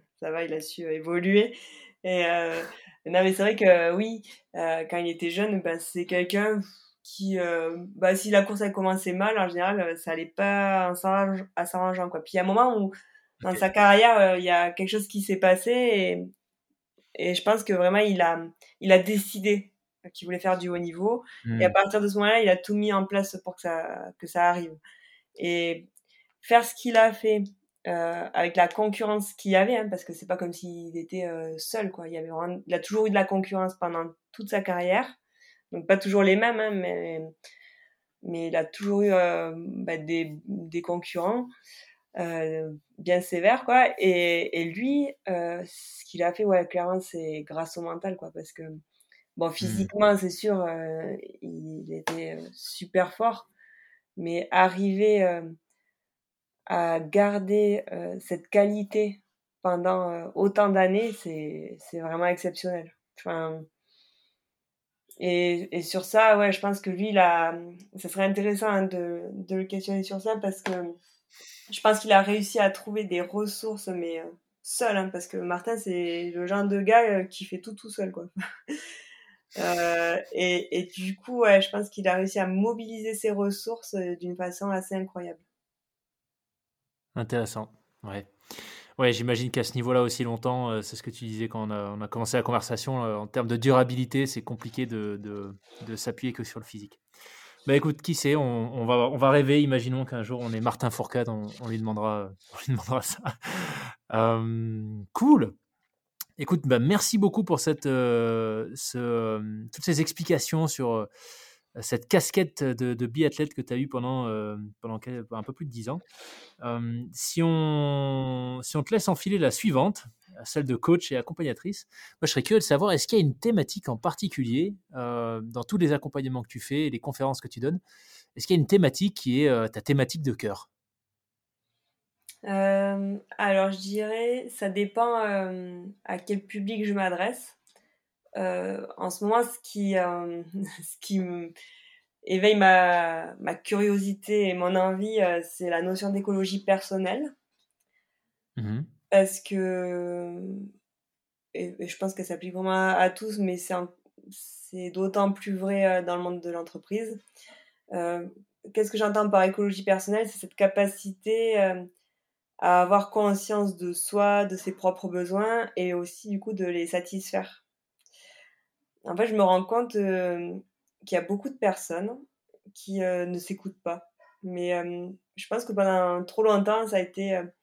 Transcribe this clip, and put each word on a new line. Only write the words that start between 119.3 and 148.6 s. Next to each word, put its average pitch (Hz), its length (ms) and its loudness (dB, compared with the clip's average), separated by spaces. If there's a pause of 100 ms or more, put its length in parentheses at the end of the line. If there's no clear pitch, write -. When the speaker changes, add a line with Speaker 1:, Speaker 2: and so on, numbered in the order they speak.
Speaker 2:
la 143 140 4
suivante, 175 520 0 (400)
celle 147 220 -2
de 127 100 0
coach 170 360 2
et 131 60 -2
accompagnatrice, 160 720 -6 (340)
moi, 165 40 2
je - 20 0
serais 131 160 2
curieux 214 160 4
de 156 40 4
savoir, 165 280 2
est-ce 156 160 2
qu'il 220 120 4
y - 20 8
a 160 40 6
une 135 120 2
thématique 202 520 0
en 117 80 -4
particulier, 156 800 -2 (200)
euh, 117 480 -4
dans 117 200 -8
tous 208 140 -4
les 160 160 4
accompagnements 135 480 -4
que 113 60 -14
tu 123 120 -14
fais 147 280 -2
et - 20 -2
les 120 100 -6
conférences 135 420 -4
que - 60 -12
tu - 120 -14
donnes, 151 200 0 (560)
est-ce 117 120 -10
qu'il 185 80 4
y 170 40 6
a - 20 6
une 139 60 2
thématique 190 480 4
qui 135 280 0
est, 147 60 6
euh, 113 180 4
ta 107 140 -8
thématique 139 420 0
de 131 100 0
cœur ? - 360 -8 (1800)
Speaker 1:
Euh, 196 720 0 (200)
alors, 196 340 2
je 190 60 -6
dirais, 220 720 -4
ça 202 200 -6
dépend, 226 500 0
euh, 185 640 -4 (220)
à 185 120 -6
quel 196 280 -4
public 214 400 -4
je 202 80 0
m'adresse. 190 640 -2 (800)
Euh, 185 580 -4
en 185 140 -6
ce 180 160 -6
moment, 226 180 4
ce 240 180 -6
qui, 196 360 -2
euh, 175 440 -2 (120)
<laughs> 190 280 -8
ce - 200 -14
qui 196 180 -2
me 175 340 -6 (680)
éveille 202 320 4
ma, 175 840 6
ma 165 160 -4
curiosité 202 920 0
et 185 60 0
mon 180 220 0
envie, 190 460 2
euh, 175 220 4
c'est 175 260 -6
la 170 120 0
notion 190 280 -2
d'écologie 196 540 -2
personnelle. 196 720 -2 (1200)
Speaker 2:
Mhm. 110 300 -4 (240)